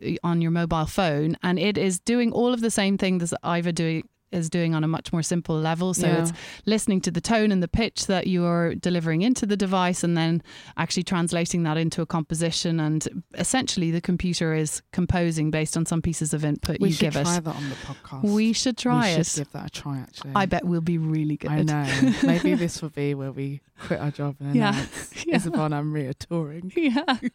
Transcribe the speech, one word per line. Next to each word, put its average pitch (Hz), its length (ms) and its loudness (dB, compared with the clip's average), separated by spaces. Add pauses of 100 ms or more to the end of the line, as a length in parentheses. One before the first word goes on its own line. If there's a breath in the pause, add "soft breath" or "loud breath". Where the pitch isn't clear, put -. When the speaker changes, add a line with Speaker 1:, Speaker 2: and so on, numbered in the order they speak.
Speaker 1:
uh, - 240 -4
on 170 140 2
your 165 100 2
mobile 165 360 0
phone, 160 560 0
and 180 160 2
it 208 180 0
is 185 220 0
doing 233 320 2
all 240 220 2
of 233 80 -2
the 226 100 0
same 196 260 2
things 185 320 0
that - 140 -4
Aiva 170 320 0
doing, 160 320 -2 (240)
is 165 180 -2
doing 165 260 2
on 156 80 2
a 156 60 2
much - 240 -2
more 170 100 2
simple 165 340 0
level. 165 360 0
So 170 140 0
Speaker 2:
Yeah. 165 160 4
Speaker 1:
it's 170 100 -2 (320 loud breath)
listening 208 360 2
to 180 100 -2
the 170 100 -2
tone 214 280 4
and 190 140 2
the 170 40 0
pitch - 400 -2
that 185 200 0
you're 170 480 2
delivering 170 460 0
into 247 240 2
the 202 100 0
device 185 480 2
and 170 140 2
then 165 260 2 (320 loud breath)
actually 165 280 -2
translating 170 600 0
that 156 140 0
into 165 240 0
a 160 40 -2
composition. 165 760 -2
And 156 420 -2 (120)
essentially 180 540 0
the 165 120 0
computer 175 520 0
is 156 280 -2 (100)
composing 170 580 0
based 156 280 0
on 165 80 2
some 165 160 0
pieces 160 320 -2
of 151 100 0
input 151 380 -2
Speaker 2:
We 196 80 4
Speaker 1:
you 165 60 2
Speaker 2:
should 151 180 2
Speaker 1:
give 143 100 0
Speaker 2:
try 175 140 2
Speaker 1:
it. 170 80 -2
Speaker 2:
that 151 100 -6
on 143 140 -6
the 131 60 -8
podcast. - 480 -10
Speaker 1:
We 214 280 4
should 240 260 0
try 240 360 2
Speaker 2:
We 160 80 4
Speaker 1:
it. 170 60 0
Speaker 2:
should - 80 -4 (100)
give - 80 -14
that 147 140 -12
a - 20 -10
try, 139 300 -8
actually. - 360 -12
Speaker 1:
I 196 100 2
bet 175 200 0
we'll 175 160 0
be 170 160 0
really 156 400 0
good. - 140 -6
Speaker 2:
I 151 100 2
know. 151 560 2
Speaker 1:
<laughs> - 60 0
Speaker 2:
Maybe 269 320 4
this 170 260 -2
will 156 80 -6
be 143 240 -2
where 135 180 -6
we 139 300 -6 (180)
quit - 200 -4
our 143 120 -2
job 143 300 -6
and 143 140 0
Speaker 1:
Yeah. 214 180 4
Speaker 2:
announce, - 400 -6
Speaker 1:
<laughs> - 140 -12
Yeah. 330 80 2
Speaker 2:
"Isabel 165 300 0
and 151 80 0
Anne-Marie 151 340 -2
are 135 60 -6
touring." 170 640 -6
Speaker 1:
Yeah. 285 420 2 (180)